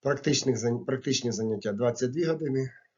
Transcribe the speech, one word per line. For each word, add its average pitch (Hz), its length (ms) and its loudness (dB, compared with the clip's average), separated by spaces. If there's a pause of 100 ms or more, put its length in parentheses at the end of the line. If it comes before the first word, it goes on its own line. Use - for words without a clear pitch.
Практичних 135 560 2
зан-, 120 280 0
практичні 131 460 0
заняття 107 420 -2
двадцять 120 380 0
дві 165 140 0
години, 139 460 -2 (260)